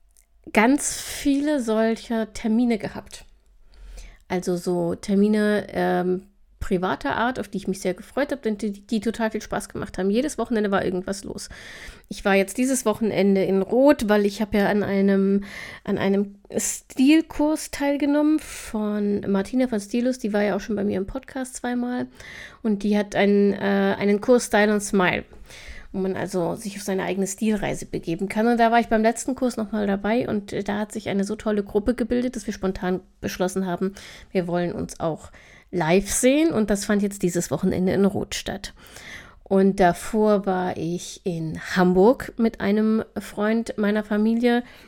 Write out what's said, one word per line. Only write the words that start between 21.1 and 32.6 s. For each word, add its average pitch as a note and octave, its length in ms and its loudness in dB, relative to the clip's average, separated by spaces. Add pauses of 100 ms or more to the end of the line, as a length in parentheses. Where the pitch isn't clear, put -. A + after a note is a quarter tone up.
zweimal B3 520 -4 (540)
und G#3 200 0
die G#3 160 2
hat G#3 160 -2
einen, G3+ 380 4
äh, G3 440 2
einen G3+ 240 2
Kurs B3 260 4
Style G#3+ 260 4
and G#3 100 0
Smile, F#3 420 2 (680)
wo F#3+ 80 -6
man F#3 160 -2
also E3+ 400 -4
sich G3+ 200 -12
auf G3+ 60 -12
seine F#3+ 220 -4
eigene F#3 240 -2
Stilreise G3 580 -2
begeben E3+ 420 -6
kann. A3 200 2
Und A#3+ 100 2
da A3+ 140 6
war A#3 80 6
ich A#3 80 -2
beim A3 140 2
letzten A#3 340 0
Kurs B3 200 -2
nochmal G#3 300 -2
dabei G3+ 420 0
und, G3+ 240 -4
äh, G3+ 120 -4
da G3+ 160 -4
hat G#3+ 100 -6
sich - 180 -8
eine G3 140 0
so G#3 140 -4
tolle G#3+ 260 -2
Gruppe G3+ 320 0
gebildet, B3 400 -2
dass A3+ 120 -10
wir G#3 80 -6
spontan F#3 460 -2 (200)